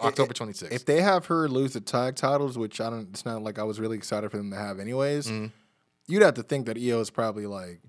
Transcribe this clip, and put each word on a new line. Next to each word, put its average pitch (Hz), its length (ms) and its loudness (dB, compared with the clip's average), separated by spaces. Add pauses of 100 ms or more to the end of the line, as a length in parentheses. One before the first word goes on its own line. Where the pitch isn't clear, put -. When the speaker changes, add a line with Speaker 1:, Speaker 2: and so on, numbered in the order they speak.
Speaker 1:
i-, 117 40 2
Speaker 2:
October 120 240 2
Speaker 1:
i-, - 20 -8
Speaker 2:
twenty-sixth. 104 420 -8
Speaker 1:
if 127 100 -6
they 151 160 6
have 185 260 4
her 160 200 2
lose 131 240 2
the 123 80 -6
tag 127 380 0
titles, 139 400 2
which 110 240 -4
I 113 80 -2
don't, 113 220 -6
it's 98 120 -10
not 113 180 -6
like 107 160 -6
I 107 60 -2
was 107 160 -2
really 110 160 -2
excited 107 360 -4
for - 60 -6
them 101 140 -6
to 95 60 -8
have 101 200 -6
anyways. 135 500 -2
Speaker 2:
Mm-hmm. 110 180 -4 (600)
Speaker 1:
You'd 190 140 4
have 165 140 10
to 120 80 -6
think 135 240 -2
that 113 100 -2
Io 120 220 2
is 107 100 0
probably 107 380 -2
like, 92 420 -10